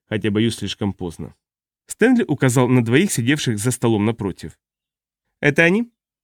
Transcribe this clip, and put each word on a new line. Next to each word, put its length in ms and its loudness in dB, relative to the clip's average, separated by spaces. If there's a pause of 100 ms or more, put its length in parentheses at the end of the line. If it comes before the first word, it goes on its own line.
хотя, 260 -4
боюсь, 240 0
слишком 380 -6
поздно». 420 -12 (520)
Стэнли 360 2
указал 440 2
на 160 4
двоих, 280 2
сидевших 480 -2
за 120 -2
столом 340 0
напротив. 540 -6 (800)
«Это 240 2
они?» 280 0 (320)